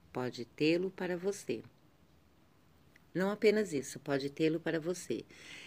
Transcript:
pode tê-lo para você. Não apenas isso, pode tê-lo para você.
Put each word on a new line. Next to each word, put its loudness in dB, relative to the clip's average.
pode -4
tê-lo 2
para -4
você. -4
Não 2
apenas 4
isso, -4
pode 0
tê-lo 2
para 0
você. -4